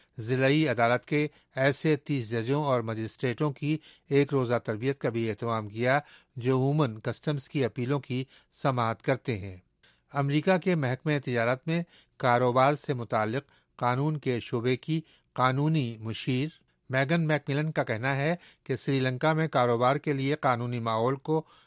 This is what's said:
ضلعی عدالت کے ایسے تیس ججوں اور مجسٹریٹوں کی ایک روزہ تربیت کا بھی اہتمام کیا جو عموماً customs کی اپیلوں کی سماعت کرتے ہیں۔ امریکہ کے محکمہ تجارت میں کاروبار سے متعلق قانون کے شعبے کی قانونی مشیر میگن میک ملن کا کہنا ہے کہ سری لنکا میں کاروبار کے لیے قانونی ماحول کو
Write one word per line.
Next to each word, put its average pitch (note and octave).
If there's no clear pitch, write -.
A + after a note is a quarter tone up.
ضلعی C3
عدالت A#2+
کے D3+
ایسے C#3+
تیس C3+
ججوں A#2
اور C3
مجسٹریٹوں A2+
کی C#3+
ایک C#3
روزہ B2+
تربیت B2
کا C3
بھی A2+
اہتمام A2
کیا A#2+
جو B2+
عموماً C3+
customs C3+
کی C#3
اپیلوں B2
کی B2+
سماعت A#2+
کرتے B2+
ہیں۔ F#2+
امریکہ C#3+
کے F#3
محکمہ C3+
تجارت A#2+
میں E3
کاروبار B2+
سے D3+
متعلق A#2
قانون C3+
کے B2+
شعبے B2
کی D#3
قانونی C3
مشیر B2+
میگن C3+
میک D3+
ملن D3+
کا D3+
کہنا B2+
ہے D3
کہ C3+
سری C3+
لنکا C3
میں D#3
کاروبار B2
کے D3
لیے C3+
قانونی B2
ماحول A2+
کو D#3